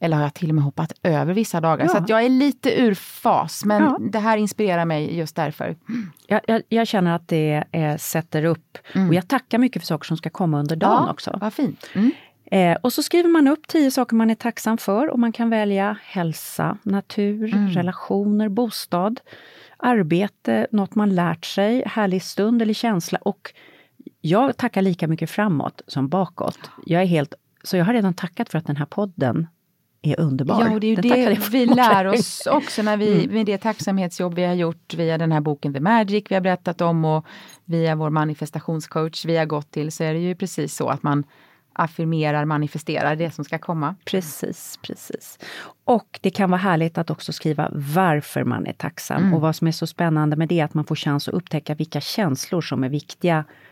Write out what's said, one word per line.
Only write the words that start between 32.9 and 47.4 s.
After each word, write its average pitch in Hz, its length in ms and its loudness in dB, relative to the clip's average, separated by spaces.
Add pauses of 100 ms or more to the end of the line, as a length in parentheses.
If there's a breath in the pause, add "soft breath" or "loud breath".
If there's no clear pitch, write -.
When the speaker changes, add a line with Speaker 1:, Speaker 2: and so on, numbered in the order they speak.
Speaker 1:
vi, 202 260 2
Speaker 2:
Mm. 196 120 -4
Speaker 1:
med 220 100 2
det 196 120 -2
tacksamhetsjobb 190 760 -2
vi 180 120 -2
har 180 80 0
gjort 170 400 -4
via 165 240 0
den 160 140 2
här 151 100 2
boken 147 320 -2
The 139 60 -4
Magic 208 500 2
vi 196 60 0
har 185 60 2
berättat 180 400 -2
om 165 240 2
och 156 200 0 (400 loud breath)
via 165 300 0
vår 156 140 -2
manifestationscoach 156 1160 -4
vi 165 120 2
har 160 80 2
gått 147 260 -6
till, 151 200 -6
så - 120 -6
är 156 100 -2
det 165 60 -2
ju 175 160 -2
precis 160 400 -6
så 127 140 -2
att 135 140 -4
man 143 200 0 (500 soft breath)
affirmerar, 160 720 -2
manifesterar 151 680 -2
det 160 160 -4
som 147 140 -10
ska 165 120 -8
komma. 160 380 -4 (100)
Speaker 2:
Precis, - 760 -6
precis. - 580 -14 (460 loud breath)
Och - 360 0
det 190 80 0
kan 185 220 0
vara 180 100 2
härligt 165 360 0
att 165 120 -4
också 160 240 -8
skriva 151 400 -2